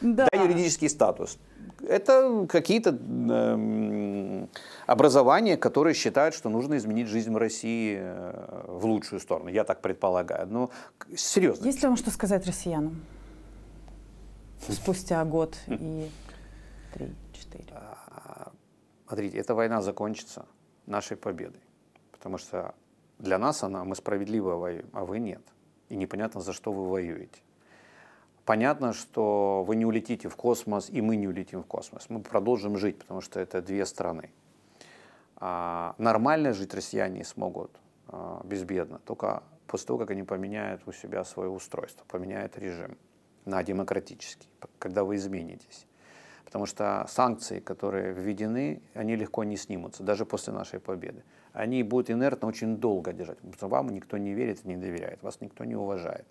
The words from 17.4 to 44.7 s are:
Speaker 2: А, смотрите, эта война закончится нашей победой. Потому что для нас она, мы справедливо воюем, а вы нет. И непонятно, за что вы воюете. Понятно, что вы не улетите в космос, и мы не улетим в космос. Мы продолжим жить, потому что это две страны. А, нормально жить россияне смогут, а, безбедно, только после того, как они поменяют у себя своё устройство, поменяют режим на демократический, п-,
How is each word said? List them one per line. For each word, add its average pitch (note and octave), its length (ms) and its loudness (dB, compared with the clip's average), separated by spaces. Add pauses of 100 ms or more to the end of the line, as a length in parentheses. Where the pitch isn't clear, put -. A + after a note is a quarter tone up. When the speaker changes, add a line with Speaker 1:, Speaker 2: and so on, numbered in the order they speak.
Speaker 2:
А, - 800 -16 (560)
смотрите, G2+ 300 -4
эта A2 180 0
война A2+ 260 2
закончится G#2 640 -4 (400)
нашей - 300 -4
победой. - 460 -8 (500)
Потому F#2 260 -10
что - 360 -8 (460)
для F#2+ 180 2
нас C3+ 260 2
она, F#2+ 220 -4
мы F#2+ 100 -2
справедливо G2+ 600 0
воюем, F2 360 -4
а G2 140 -6
вы G2 140 -4
нет. G#2 220 -6 (460)
И A#2+ 80 -10
непонятно, G2+ 460 -4
за F2+ 100 -6
что G#2 220 -6
вы F#2+ 160 -2
воюете. F2+ 500 -4 (1080)
Понятно, A#2+ 480 2
что G2+ 720 2
вы A2 80 2
не A2+ 100 2
улетите A2 420 0
в - 80 -8
космос, A2 540 0
и A2 120 -2
мы A2 160 2
не G2+ 100 0
улетим F#2 340 -6
в - 60 -14
космос. - 420 -10
Мы A2+ 100 -6
продолжим G#2 580 0
жить, F#2+ 200 0
потому F#2 240 -10
что - 180 -8
это F#2 220 -4
две F#2+ 240 -2
страны. F2 460 -6 (1080)
А, F2 600 -2
нормально A#2+ 540 4
жить G2 200 -6
россияне G2 500 -2
смогут, - 460 -6 (380)
а, F2 360 -12
безбедно, F#2 600 -4
только - 380 -2 (240)
после - 180 -6
того, B2 140 -2
как G#2 100 -4
они G2 140 -4
поменяют G2 640 -6
у F#2 40 -10
себя - 340 -6
своё F#2 260 -6
устройство, - 560 -10
поменяют G2 500 -8
режим F#2 400 -8 (480)
на F#2+ 160 0
демократический, - 880 -4 (100)
п-, - 80 -14 (120)